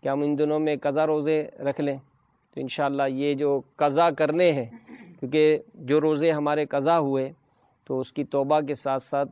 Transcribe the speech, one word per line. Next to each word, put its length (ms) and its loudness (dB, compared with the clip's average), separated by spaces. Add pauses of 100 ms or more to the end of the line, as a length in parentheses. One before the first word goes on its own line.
कि 60 -4
हम 160 -2
इन 120 0
दिनों 220 0
में 200 0
कज़ा 260 0
रोज़े 320 0 (240)
रख 200 -4
लें। 200 -4 (540)
तो 60 -10
इंशाअल्लाह 460 -2
ये 280 -2
जो 300 0 (160)
कज़ा 300 4
करने 420 2
हैं, 180 -4 (500)
क्योंकि 560 2
जो 220 0
रोज़े 320 2
हमारे 360 0
कज़ा 300 2
हुए 380 -2 (520)
तो 120 -4
उसकी 260 -6
तौबा 360 0
के 140 -6
साथ 240 -4
साथ 340 -4